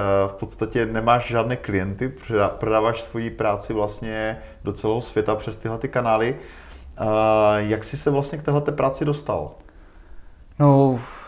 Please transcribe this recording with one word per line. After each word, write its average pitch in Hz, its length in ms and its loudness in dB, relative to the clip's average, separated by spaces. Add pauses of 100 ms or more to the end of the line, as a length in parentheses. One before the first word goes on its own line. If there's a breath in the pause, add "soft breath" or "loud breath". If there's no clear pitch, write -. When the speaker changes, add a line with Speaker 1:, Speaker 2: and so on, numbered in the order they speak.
(260)
Speaker 1:
v 98 60 -4
podstatě - 540 -2
nemáš 113 420 2
žádné 117 280 0
klienty, 98 520 -2
proda-, 107 400 0
prodáváš 110 540 0
svoji 113 280 -6
práci 104 420 -2
vlastně 110 640 -4 (280 loud breath)
do 104 80 -4
celého 110 280 -2
světa 110 340 0
přes 107 220 -8
tyhle 113 220 -6
ty 131 100 -6
kanály. 117 480 2 (640 loud breath)
A 107 100 -2 (500)
jak 104 260 0
jsi - 120 -10
se 147 140 0
vlastně 143 280 0
k 151 40 -10
téhleté 147 300 0
práci 135 320 0
dostal? 107 460 -2 (1080 soft breath)
Speaker 2:
No, 139 420 6 (280 loud breath)